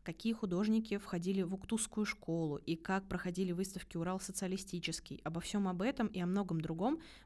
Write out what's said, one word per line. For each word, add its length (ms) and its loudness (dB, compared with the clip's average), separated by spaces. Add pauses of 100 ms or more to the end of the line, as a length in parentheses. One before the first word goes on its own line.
какие 300 0
художники 680 2
входили 420 0
в 140 0
Уктусскую 500 0
школу 520 0
и 180 -2
как 340 -2
проходили 440 0
выставки 440 -2
"Урал 220 0
социалистический". 1040 -4
Обо 160 -2
всем 280 2
об 140 2
этом 240 2
и 140 -2
о 80 2
многом 340 2
другом 400 2 (240)